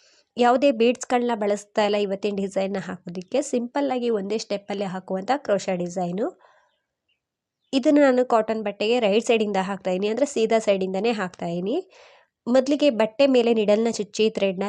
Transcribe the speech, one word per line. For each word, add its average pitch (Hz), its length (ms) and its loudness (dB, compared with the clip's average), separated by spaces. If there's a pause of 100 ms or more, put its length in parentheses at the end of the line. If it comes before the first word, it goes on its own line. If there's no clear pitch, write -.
(360)
ಯಾವುದೇ 240 340 4
ಬೀಡ್ಸ್‌ಗಳನ್ನ 240 640 0
ಬಳಸ್ತಾ 208 500 -2
ಇಲ್ಲ 208 120 0
ಇವತ್ತಿನ 202 400 -4
ಡಿಸೈನ್ 196 400 -4
ಹಾಕೋದಿಕ್ಕೆ. 185 680 -6
ಸಿಂಪಲ್ 254 480 -2
ಆಗಿ 240 200 -2
ಒಂದೇ 208 280 -2
ಸ್ಟೆಪ್ಪಲ್ಲೇ 202 460 -6
ಹಾಕುವಂಥ 190 520 -6
ಕ್ರೋಶಾ 202 380 -2
ಡಿಸೈನು. 180 520 -4 (1500)
ಇದನ್ನು 294 280 4
ನಾನು 254 240 4
ಕಾಟನ್ 220 400 0
ಬಟ್ಟೆಗೆ 208 360 -2
ರೈಟ್ 220 260 2
ಸೈಡಿಂದ 214 340 2
ಹಾಕ್ತಾಯಿದ್ದೀನಿ, 190 520 -2
ಅಂದರೆ 254 140 0
ಸೀದಾ 226 320 0
ಸೈಡಿಂದನೇ 196 520 0
ಹಾಕ್ತಾಯಿದ್ದೀನಿ. 185 680 -4 (680)
ಮೊದಲಿಗೆ 269 440 2
ಬಟ್ಟೆ 220 360 0
ಮೇಲೆ 240 280 4
ನಿಡಲ್ನ 214 360 2
ಚುಚ್ಚಿ 220 400 -2
ಥ್ರೆಡ್ನ 196 380 -2